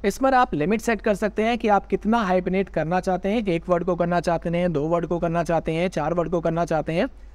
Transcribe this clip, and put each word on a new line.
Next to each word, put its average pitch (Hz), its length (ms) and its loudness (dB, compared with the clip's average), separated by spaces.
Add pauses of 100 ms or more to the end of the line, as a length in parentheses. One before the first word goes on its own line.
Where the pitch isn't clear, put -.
इस 202 120 0
पर 269 160 2
आप 254 200 4
लिमिट 180 280 0
सेट 220 200 0
कर 208 140 2
सकते 208 280 -2
हैं 233 140 2
कि 226 120 -2
आप 196 180 4
कितना 214 320 0
हाइफेनेट 185 500 0
करना 165 300 0
चाहते 180 300 -2
हैं, 220 160 0
एक 170 240 -2
वर्ड 175 140 2
को 180 120 0
करना 175 240 2
चाहते 170 300 -2
हैं, 175 240 0
दो 143 100 0
वर्ड 170 240 0
को 170 120 -2
करना 170 240 0
चाहते 160 280 0
हैं, 170 180 0
चार 160 240 -2
वर्ड 170 180 0
को 175 100 0
करना 170 240 0
चाहते 160 280 -2
हैं, 196 140 0 (280)